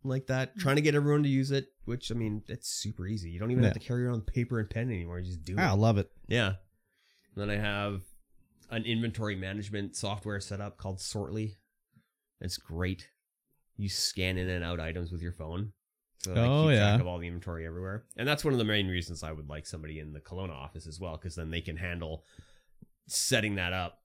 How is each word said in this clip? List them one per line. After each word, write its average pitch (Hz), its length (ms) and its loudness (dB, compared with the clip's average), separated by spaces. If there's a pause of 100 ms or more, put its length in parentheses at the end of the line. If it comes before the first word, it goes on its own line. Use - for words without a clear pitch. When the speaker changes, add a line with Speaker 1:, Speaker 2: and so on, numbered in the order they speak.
Speaker 1:
like 135 240 -2
that. 131 300 -2
Trying 147 180 4
to 151 60 4
get 147 120 6
everyone 147 300 6
to 147 40 4
use 135 220 4
it, 135 160 0 (180)
which, 120 260 -6
I - 40 -2
mean, 110 340 -2
it's - 200 -8
super - 380 -6
easy. 98 240 -4
You 85 80 -6
don't 107 120 -2
even 127 140 6
have 104 100 8
Speaker 2:
Yeah. - 60 -6
Speaker 1:
to - 60 -18
carry 123 200 0
around 120 200 -2
paper 120 320 0
and 107 120 -2
pen 120 200 -2
anymore. 87 300 -4
You 90 60 -4
just 85 180 -6
do 87 140 -6
Speaker 2:
Ah, 175 120 6
I - 40 4
Speaker 1:
it. - 20 6
Speaker 2:
love 107 220 8
it. 98 120 0 (180)
Speaker 1:
Yeah. 104 260 2 (800)
And 101 80 -4
then 104 80 -2
I 104 100 0
have 101 420 -2 (680)
an 113 140 -4
inventory 113 520 -2
management 101 600 -6
software 101 440 -4
set 98 220 -8
up 101 160 -12
called 95 200 -6
Sortly. 104 580 -6 (840)
It's 90 160 -6
great. 90 520 -4 (680)
You 104 140 -2
scan 92 480 0
in 90 100 -2
and 90 160 -2
out 85 160 -2
items 85 320 -4
with 85 100 -6
your 87 100 -4
phone. 87 400 -6 (520)
So 92 100 -2
that 113 100 6
I - 20 6
Speaker 2:
Oh, 143 220 6
Speaker 1:
keep 147 80 8
Speaker 2:
yeah. 101 140 8
Speaker 1:
track 110 100 8
of 87 80 2
all 90 100 -2
the 85 80 -4
inventory 85 400 -6
everywhere. 92 380 -6 (120)
And 123 120 -2
that's 147 160 0
one 147 100 4
of 123 40 4
the 117 60 4
main 104 240 4
reasons 87 360 -2
I 78 80 -6
would 76 160 -10
like 76 180 -10
somebody 78 320 -10
in 76 140 -12
the 73 80 -12
Kelowna 90 320 -8
office 73 340 -12
as 78 140 -12
well, 82 180 -6
'cause 90 160 -8
then 80 160 -6
they 85 100 0
can 82 160 -6
handle 85 480 -6 (840)
setting 107 480 2
that 90 160 0
up 90 320 -4